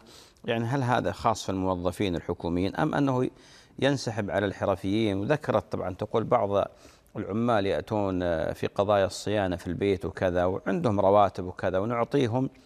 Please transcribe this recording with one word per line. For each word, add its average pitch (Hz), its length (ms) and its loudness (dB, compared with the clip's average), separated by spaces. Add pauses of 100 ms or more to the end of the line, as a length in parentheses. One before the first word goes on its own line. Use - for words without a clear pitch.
(440)
يعني، 117 200 -2
هل 135 180 0
هذا 117 300 2
خاص - 320 0
في - 40 -4
الموظفين 92 680 0
الحكوميين 87 600 -2
أم 156 180 0
أنه 131 360 0 (480)
ينسحب 120 520 -2
على 101 160 0
الحرفيين؟ 98 720 0
وذكرت 117 540 -2
طبعًا، 92 220 -6
تقول: 107 300 -2
"بعض 101 420 2 (500)
العمال 107 500 0
يأتون 95 540 -2 (320)
في - 140 -6
قضايا 101 400 4
الصيانة 98 500 -2
في - 100 -12
البيت 95 380 0
وكذا، 87 400 0
وعندهم 104 560 0
رواتب 98 440 4
وكذا، 90 340 -2
ونعطيهم 120 720 0 (160)